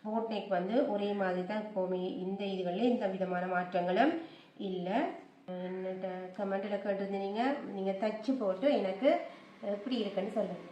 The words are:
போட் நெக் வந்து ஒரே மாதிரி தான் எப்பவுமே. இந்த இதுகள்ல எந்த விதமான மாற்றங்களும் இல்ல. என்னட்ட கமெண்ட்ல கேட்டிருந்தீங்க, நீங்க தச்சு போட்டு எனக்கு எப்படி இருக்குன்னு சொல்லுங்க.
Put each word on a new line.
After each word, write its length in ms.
போட் 300
நெக் 180
வந்து 400
ஒரே 240
மாதிரி 340
தான் 160
எப்பவுமே. 400
இந்த 260
இதுகள்ல 380
எந்த 240
விதமான 400
மாற்றங்களும் 640
இல்ல. 300
என்னட்ட 500
கமெண்ட்ல 440
கேட்டிருந்தீங்க, 680
நீங்க 240
தச்சு 460
போட்டு 340
எனக்கு 380
எப்படி 320
இருக்குன்னு 340
சொல்லுங்க. 400